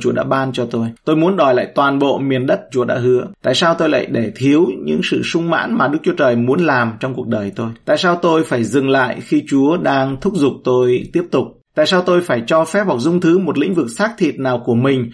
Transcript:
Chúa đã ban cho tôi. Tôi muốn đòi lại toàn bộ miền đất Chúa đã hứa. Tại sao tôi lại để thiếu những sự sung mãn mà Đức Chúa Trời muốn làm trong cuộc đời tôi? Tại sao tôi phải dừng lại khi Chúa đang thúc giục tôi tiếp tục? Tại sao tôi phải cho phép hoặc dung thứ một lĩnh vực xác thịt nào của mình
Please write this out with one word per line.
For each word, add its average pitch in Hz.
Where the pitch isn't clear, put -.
Chúa 120
đã -
ban 131
cho 127
tôi. 113
Tôi 156
muốn 175
đòi 139
lại 104
toàn 139
bộ 139
miền 135
đất 175
Chúa 123
đã -
hứa. 123
Tại -
sao 170
tôi 160
lại 139
để 117
thiếu 147
những 156
sự 131
sung 170
mãn 165
mà 131
Đức 147
Chúa 175
Trời 127
muốn 127
làm 123
trong 131
cuộc 123
đời 104
tôi? 117
Tại 147
sao 175
tôi 160
phải 123
dừng 135
lại 127
khi 139
Chúa 139
đang 135
thúc 196
giục 143
tôi 127
tiếp 170
tục? 123
Tại 156
sao 180
tôi 180
phải 131
cho 160
phép 196
hoặc 143
dung 170
thứ 170
một 147
lĩnh 196
vực 151
xác 220
thịt 151
nào 127
của 123
mình 127